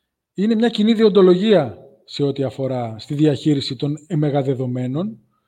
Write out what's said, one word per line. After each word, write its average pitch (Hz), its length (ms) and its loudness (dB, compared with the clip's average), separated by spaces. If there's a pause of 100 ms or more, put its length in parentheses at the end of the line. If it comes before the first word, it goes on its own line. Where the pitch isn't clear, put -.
(340)
είναι 214 200 0
μια 226 140 2
κοινή 220 240 2
δεοντολογία 185 840 4 (260)
σε - 180 -8
ό,τι 139 200 -2
αφορά 127 560 -6
στη 151 160 -10
διαχείριση 143 640 0
των 147 200 -6 (200)
μεγαδεδομένων 135 1000 -4 (300)